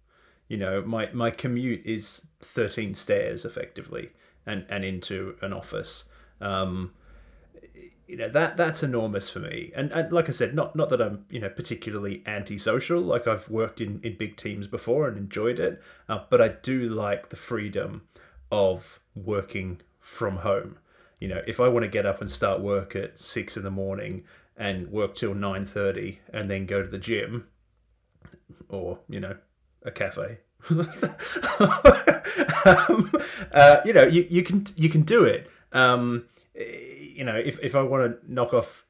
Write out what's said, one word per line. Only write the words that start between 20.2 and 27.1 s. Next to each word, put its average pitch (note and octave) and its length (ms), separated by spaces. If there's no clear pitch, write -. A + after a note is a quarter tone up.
home. G2 400
You G2 80
know, F#2 180
if A#2+ 140
I B2 80
wanna A#2 220
get G2+ 160
up G2 160
and G2+ 100
start G2 300
work G2 340
at - 240
six - 380
in G2+ 60
the G2 80
morning G2 520
and F#2+ 340
work G#2+ 240
till G#2 200
nine G2 320
thirty G2 540
and G2+ 180
then G2 160
go G2 160
to F#2 60
the F#2+ 100
gym A2 500